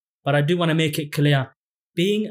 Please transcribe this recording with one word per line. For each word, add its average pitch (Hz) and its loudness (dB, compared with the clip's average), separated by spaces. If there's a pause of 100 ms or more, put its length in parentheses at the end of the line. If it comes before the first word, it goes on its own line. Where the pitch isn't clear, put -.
(240)
But 139 0
I 147 2
do 170 0
wanna 160 0
make 160 0
it 151 -6
clear, 147 0 (400)
being 208 0